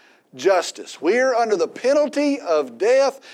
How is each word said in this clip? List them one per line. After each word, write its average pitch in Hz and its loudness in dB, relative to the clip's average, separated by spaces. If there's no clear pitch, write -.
justice. 151 -2
We 208 2
are 262 2
under 226 0
the 165 0
penalty 285 0
of 143 -2
death. 262 2